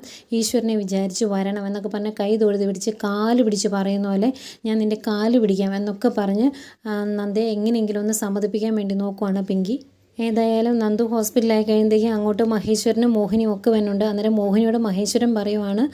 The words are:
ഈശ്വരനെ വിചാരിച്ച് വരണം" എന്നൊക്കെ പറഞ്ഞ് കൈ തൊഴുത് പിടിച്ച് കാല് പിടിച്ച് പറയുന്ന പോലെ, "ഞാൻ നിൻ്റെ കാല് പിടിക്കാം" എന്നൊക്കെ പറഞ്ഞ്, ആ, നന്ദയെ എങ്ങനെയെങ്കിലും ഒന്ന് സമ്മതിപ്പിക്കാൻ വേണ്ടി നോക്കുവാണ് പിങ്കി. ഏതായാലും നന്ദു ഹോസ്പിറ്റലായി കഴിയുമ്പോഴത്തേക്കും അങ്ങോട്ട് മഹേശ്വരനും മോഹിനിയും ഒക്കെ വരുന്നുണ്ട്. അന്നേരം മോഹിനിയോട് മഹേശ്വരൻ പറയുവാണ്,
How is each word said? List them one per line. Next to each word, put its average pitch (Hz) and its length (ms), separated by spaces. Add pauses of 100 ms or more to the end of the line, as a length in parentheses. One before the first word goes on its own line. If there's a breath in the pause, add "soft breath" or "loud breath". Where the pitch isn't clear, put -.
(320 loud breath)
ഈശ്വരനെ 226 440
വിചാരിച്ച് 196 500
വരണം" 196 400
എന്നൊക്കെ 202 240
പറഞ്ഞ് 214 240
കൈ 202 220
തൊഴുത് 202 320
പിടിച്ച് 196 340
കാല് 214 420
പിടിച്ച് 208 240
പറയുന്ന 196 400
പോലെ, 196 240 (340 loud breath)
"ഞാൻ 220 120
നിൻ്റെ 214 280
കാല് 220 340
പിടിക്കാം" 196 360
എന്നൊക്കെ 202 420
പറഞ്ഞ്, 208 320 (340 loud breath)
ആ, 208 280
നന്ദയെ 208 400
എങ്ങനെയെങ്കിലും 214 500
ഒന്ന് 214 120
സമ്മതിപ്പിക്കാൻ 208 600
വേണ്ടി 202 200
നോക്കുവാണ് 196 480
പിങ്കി. 190 340 (400)
ഏതായാലും 226 640
നന്ദു 214 240
ഹോസ്പിറ്റലായി 220 600
കഴിയുമ്പോഴത്തേക്കും 214 500
അങ്ങോട്ട് 208 300
മഹേശ്വരനും 220 680
മോഹിനിയും 214 400
ഒക്കെ 196 160
വരുന്നുണ്ട്. 208 360
അന്നേരം 214 300
മോഹിനിയോട് 220 420
മഹേശ്വരൻ 214 560
പറയുവാണ്, 208 500 (100)